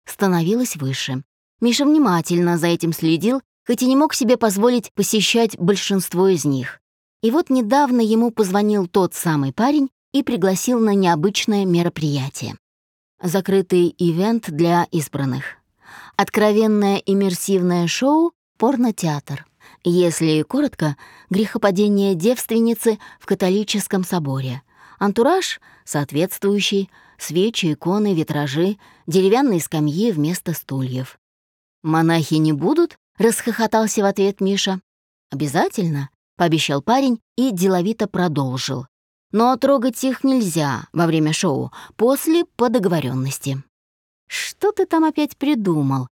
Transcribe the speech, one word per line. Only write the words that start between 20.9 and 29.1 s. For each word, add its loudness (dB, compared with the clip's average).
грехопадение 2
девственницы 0
в -20
католическом -2
соборе. -6
Антураж 0
соответствующий, -2
свечи, -2
иконы, -2
витражи, -2
деревянные 2